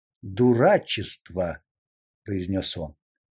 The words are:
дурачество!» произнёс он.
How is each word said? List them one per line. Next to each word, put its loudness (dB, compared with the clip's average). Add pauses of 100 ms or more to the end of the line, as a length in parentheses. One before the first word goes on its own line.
(220)
дурачество!» 0 (600)
произнёс -4
он. -10 (380)